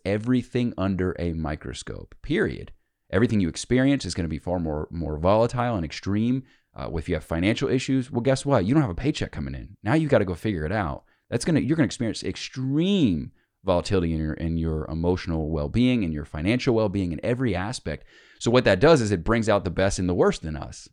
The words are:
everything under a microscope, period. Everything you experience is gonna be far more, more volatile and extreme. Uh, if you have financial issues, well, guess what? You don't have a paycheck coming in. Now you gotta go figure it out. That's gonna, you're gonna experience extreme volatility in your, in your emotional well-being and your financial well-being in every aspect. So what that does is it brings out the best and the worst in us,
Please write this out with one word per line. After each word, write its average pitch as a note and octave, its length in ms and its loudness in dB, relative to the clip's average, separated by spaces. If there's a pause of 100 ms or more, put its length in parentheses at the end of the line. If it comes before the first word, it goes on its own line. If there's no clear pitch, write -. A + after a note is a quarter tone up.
everything A#2+ 720 0
under F#2 400 0
a E2+ 160 -2
microscope, D2 880 -8
period. D#3+ 500 -4 (380)
Everything A2 300 4
you E2+ 100 2
experience C3 560 2
is F2 80 -6
gonna F2 120 -2
be D#2 120 -4
far F2+ 200 -2
more, D#2 320 -2
more D2+ 280 -4
volatile A#2 580 2
and E2+ 80 -2
extreme. A2+ 600 -2 (300)
Uh, A#1 200 -10
if E2 160 -4
you E2 40 2
have D#2 100 -4
financial G2 440 0
issues, C3 420 0
well, A#2 120 -2
guess C3 240 2
what? B2 180 4
You A2 80 0
don't D#3 100 2
have G#2 80 -2
a F2 40 -6
paycheck A#2+ 380 -2
coming C2+ 220 -8
in. C2+ 280 -14
Now A2+ 120 0
you D#3+ 140 2
gotta A2 160 4
go F#2 100 -2
figure E2+ 300 -2
it D#2+ 80 -2
out. F#2 320 -4 (240)
That's - 160 -2
gonna, D#3+ 160 2
you're D#3 160 0
gonna D#3 80 2
experience A2 400 -4
extreme C3+ 1080 0 (320)
volatility F2 480 2
in D#2+ 60 0
your, D#2 160 -2
in E2 220 -4
your D#2+ 300 -2
emotional E2 640 -2
well-being A2 540 2
and D#2+ 80 -2
your D2 120 -6
financial A2+ 500 0
well-being G2 380 0
in D2+ 100 -6
every A#2+ 320 0
aspect. F2+ 500 -6 (360)
So - 100 0
what B2 140 6
that F#2+ 160 6
does D3 200 8
is G#2 120 0
it F2 100 0
brings A2 260 2
out G2+ 140 4
the F2+ 80 -2
best F#2+ 300 0
and F2+ 80 0
the F2 60 0
worst F3 280 2
in D#2 140 -6
us, - 360 -14